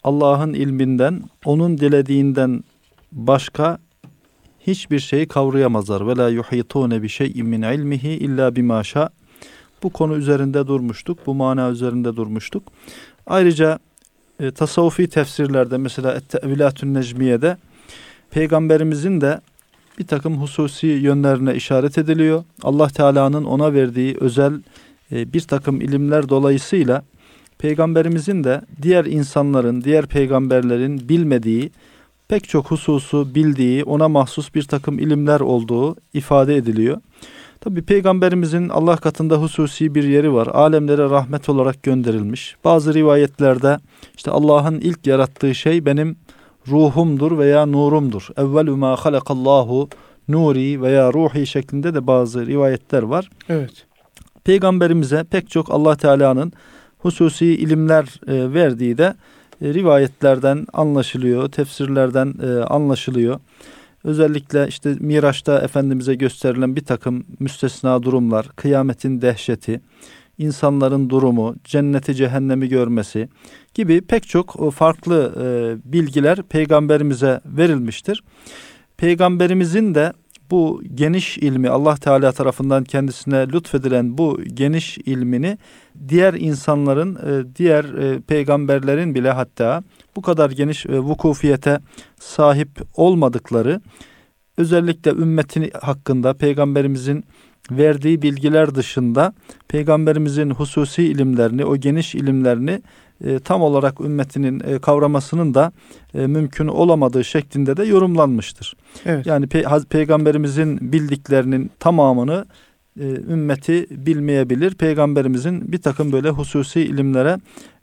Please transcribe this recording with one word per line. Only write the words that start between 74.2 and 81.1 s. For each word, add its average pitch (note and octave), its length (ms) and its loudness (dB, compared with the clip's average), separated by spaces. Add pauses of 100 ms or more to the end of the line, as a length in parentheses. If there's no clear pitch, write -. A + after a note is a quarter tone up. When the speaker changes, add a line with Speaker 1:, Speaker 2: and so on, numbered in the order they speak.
Speaker 1:
çok, - 320 -2
o, D3+ 100 0
farklı, D#3+ 640 0
e, B2 100 -6 (460)
bilgiler D3+ 500 0
Peygamberimize D3 1040 2
verilmiştir. C#3+ 760 -2 (720)
Peygamberimizin F3+ 1000 2
de D#3 180 2 (380)
bu E3+ 320 0 (120)
geniş D#3+ 440 -2